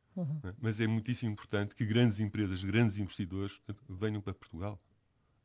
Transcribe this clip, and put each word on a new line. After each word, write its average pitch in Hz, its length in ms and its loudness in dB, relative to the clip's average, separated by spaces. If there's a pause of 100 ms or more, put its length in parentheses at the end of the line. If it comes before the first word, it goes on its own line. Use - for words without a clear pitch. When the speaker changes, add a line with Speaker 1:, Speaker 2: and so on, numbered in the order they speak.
(160)
Speaker 1:
Uhum. 156 260 -2
Speaker 2:
Não - 100 -8
é? - 100 -14
Mas 110 180 0
é 117 80 4
muitíssimo 113 460 0
importante 101 420 -2
que 113 100 0
grandes 107 340 4
empresas, 101 440 0
grandes 101 340 4
investidores, 98 640 -4
portanto, - 300 -12
venham 104 320 -2
para 98 120 -6
Portugal. 98 480 -10 (640)